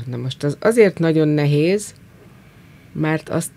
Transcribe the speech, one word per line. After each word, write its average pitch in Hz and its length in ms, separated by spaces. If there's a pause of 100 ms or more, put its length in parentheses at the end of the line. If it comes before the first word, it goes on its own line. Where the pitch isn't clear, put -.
(100)
Na 123 60
most 131 280
az 143 160
azért 220 380
nagyon 160 300
nehéz, 151 680 (1000)
mert 156 360
azt - 280